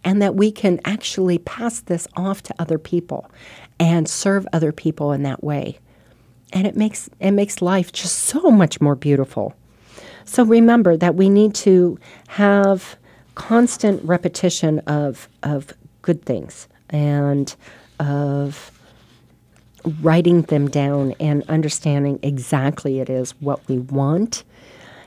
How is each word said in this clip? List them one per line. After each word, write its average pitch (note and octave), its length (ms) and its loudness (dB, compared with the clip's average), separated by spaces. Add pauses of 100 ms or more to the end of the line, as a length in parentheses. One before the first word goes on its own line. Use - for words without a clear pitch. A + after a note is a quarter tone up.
and G3 160 2
that G3+ 140 0
we G#3 160 2
can G3 340 0
actually F#3 540 -2
pass A#3 420 -8
this - 360 -6
off G3 260 -6
to - 160 -12
other D#3+ 200 -2
people - 520 -8 (480)
and E3 300 2
serve G3 440 -2
other D#3 200 0
people D3+ 400 -4
in C#3 100 -2
that C3+ 220 -6
way. C#3+ 340 -6 (720)
And F#3+ 140 -2
it - 100 -4
makes, G#3+ 320 -4 (120)
it F#3+ 100 0
makes G3+ 320 0
life F3+ 300 0
just - 260 -6
so D#4+ 320 2
much G3 300 4
more C#3+ 160 2
beautiful. C3+ 580 -2 (720)
So - 180 2
remember A3+ 520 6
that E3+ 200 2
we F#3+ 120 4
need G#3 280 4
to F3+ 420 4 (300)
have G3+ 680 2 (380)
constant A3+ 680 0
repetition E3+ 760 0
of, D3 480 -4 (140)
of D3 300 -4 (300)
good E3+ 220 -2
things - 440 -8 (220)
and C#3+ 600 0 (460)
of C#3+ 720 -4 (1300)
writing E3+ 400 4
them D3 260 0
down C#3 500 -2
and D3 300 0
understanding D3 760 -2
exactly C#3 800 -2
it B2+ 100 -6
is B2+ 300 -4
what C#3 260 -4
we C3 120 -2
want. C#3 640 -2 (640)